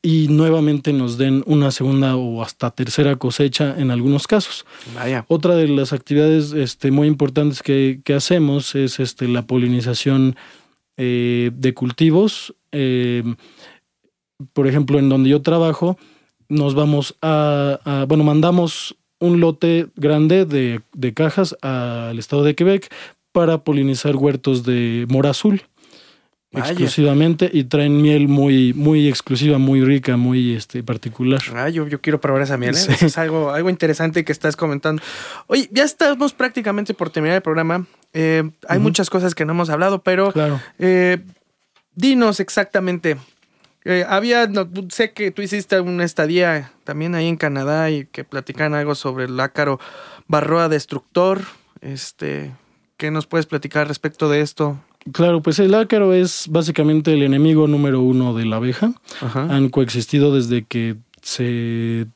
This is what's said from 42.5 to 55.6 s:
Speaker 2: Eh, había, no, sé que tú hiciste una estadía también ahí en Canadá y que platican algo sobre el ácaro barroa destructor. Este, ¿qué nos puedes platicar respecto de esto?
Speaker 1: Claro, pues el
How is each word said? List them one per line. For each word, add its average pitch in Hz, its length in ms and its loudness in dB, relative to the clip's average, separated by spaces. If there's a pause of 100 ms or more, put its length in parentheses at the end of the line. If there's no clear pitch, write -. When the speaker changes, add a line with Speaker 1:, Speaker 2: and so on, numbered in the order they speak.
Speaker 2:
Eh, 180 240 0
había, 233 400 2
no, 196 220 -2 (200)
sé 220 220 -2
que 202 200 -6
tú 202 100 -10
hiciste 196 400 -2
una 175 240 -2
estadía 165 680 -2 (140)
también 156 280 -6
ahí 165 140 -2
en 170 100 -2
Canadá 151 540 -2
y 143 140 -4
que - 180 -16
platican 147 500 -6
algo 147 220 -2
sobre 131 300 -6
el 127 140 -6
ácaro 135 400 -2 (480)
barroa 156 420 0
destructor. 175 720 -2 (400)
Este, 73 720 -10 (440)
¿qué 151 160 -6
nos 156 160 -4
puedes 160 180 -2
platicar 147 420 -4
respecto 151 420 -4
de 147 120 2
esto? 147 380 -4 (340)
Speaker 1:
Claro, 170 280 2
pues 156 180 0
el 196 140 4